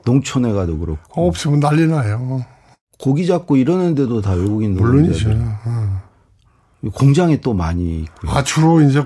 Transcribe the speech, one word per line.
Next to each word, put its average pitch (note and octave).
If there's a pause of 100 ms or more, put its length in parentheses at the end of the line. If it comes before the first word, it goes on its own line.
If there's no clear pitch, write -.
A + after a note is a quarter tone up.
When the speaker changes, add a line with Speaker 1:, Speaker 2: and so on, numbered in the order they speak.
Speaker 1:
농촌에 B2
가도 F2+
그렇고. D#2+
Speaker 2:
그거 E3+
없으면 D3
난리 D3+
나요. B2+ (560)
Speaker 1:
고기 C#3+
잡고 C#3+
이러는 E3
데도 A#2+
다 G2
외국인 G2+
Speaker 2:
물론이죠. A#2+
Speaker 1:
노동자들. A2 (100)
Speaker 2:
어. G#2+ (920)
Speaker 1:
공장에 C#3
또 B2
많이 E2+
있고요. D#2+
Speaker 2:
아, C#3
주로 D#3+
이제 C#3+